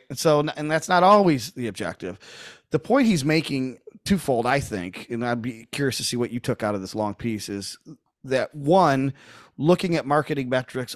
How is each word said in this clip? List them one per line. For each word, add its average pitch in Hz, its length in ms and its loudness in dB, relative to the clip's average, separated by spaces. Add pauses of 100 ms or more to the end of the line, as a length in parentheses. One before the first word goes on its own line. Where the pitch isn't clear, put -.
And 127 80 -10
so, 151 220 4
and 151 320 -4
that's 156 160 -2
not 180 160 4
always 185 480 6
the 120 160 -6
objective. 92 500 -8 (540)
The 156 80 2
point 247 280 2
he's 165 180 2
making, 139 540 -2 (260)
twofold, 135 400 0
I 139 160 2
think, 92 480 -8
and 117 140 -6
I'd 120 180 -2
be 113 320 -10
curious 139 240 -2
to - 80 -4
see - 100 -4
what 120 160 -2
you 120 80 -6
took - 240 -2
out 104 120 0
of 98 60 -6
this 95 140 -10
long 107 180 -2
piece, 107 360 -6
is 98 280 -8 (460)
that, 131 320 -2
one, 143 580 4 (440)
looking 170 400 2
at 123 80 -4
marketing 143 420 0
metrics 127 480 -4